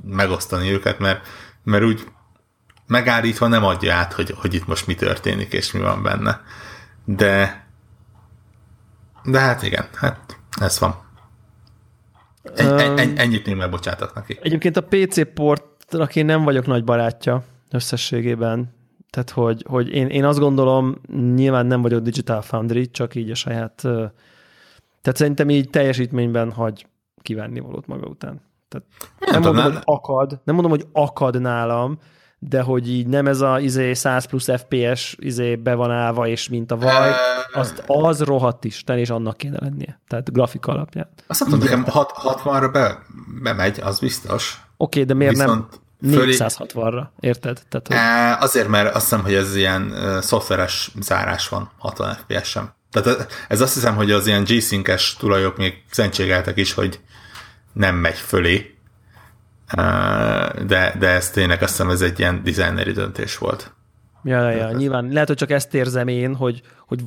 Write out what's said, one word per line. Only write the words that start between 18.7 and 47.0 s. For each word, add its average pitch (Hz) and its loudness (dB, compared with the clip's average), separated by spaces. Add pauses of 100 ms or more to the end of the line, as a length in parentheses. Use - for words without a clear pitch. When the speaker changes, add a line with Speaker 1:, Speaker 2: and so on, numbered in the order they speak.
Speaker 2:
Tehát, 123 -6
hogy, 117 0
hogy 123 -2
én, 135 2
én 139 2
azt 143 4
gondolom, 131 2 (340)
nyilván 131 4
nem 123 2
vagyok 117 2
Digital 117 -2
Foundry, 117 -2
csak 120 -6
így 113 -6
a 117 -6
saját, 113 -6
ö, 117 -2 (960)
tehát - 0
szerintem 147 2
így 139 4
teljesítményben 123 0
hagy 110 -6 (360)
kívánni 113 -8
valót - -12
maga - -10
után. - -14 (260)
Tehát - -16 (320)
Speaker 1:
Nem 392 -4
Speaker 2:
nem 160 4
Speaker 1:
tudom, 170 4
Speaker 2:
mondom, 131 2
Speaker 1:
nem 160 -8
Speaker 2:
hogy 151 4
akad, 139 -2
nem 151 0
mondom, 170 4
hogy 147 0
akad 135 0
nálam, 120 -2 (400)
de 135 -2
hogy 123 0
így 123 -2
nem 139 2
ez 135 2
a, 135 4
izé, 131 0
száz 127 0
plusz 131 -4
F 123 0
P 123 0
S, - -8
izé, 120 -2
be 120 -2
van 120 0
állva, 117 0
és 117 -4
mint 120 -4
a 117 -2
vaj, 131 4
Speaker 1:
Ö, 127 -2
Speaker 2:
azt, 120 -4
az 151 4
rohadt 127 0
isten, 123 -4
és 120 0
annak 113 -4
kéne 143 -8
lennie. 139 -8
Tehát 120 -6
grafika 120 0
alapján. - -6 (180)
Speaker 1:
Azt - -4
nem 277 0
tudom, 143 4
Speaker 2:
Így 135 4
Speaker 1:
nekem 123 2
Speaker 2:
értem. - -2
Speaker 1:
hat-, 147 2
hatvanra 135 0
be-, 135 2 (420)
bemegy, 101 -2
az 101 -4
biztos. - -4 (160)
Speaker 2:
Oké, 143 0
de 131 0
miért 135 4
nem 139 4
Speaker 1:
Viszont 113 -2 (320)
fölé- 131 6
Speaker 2:
négyszázhatvanra? 120 -2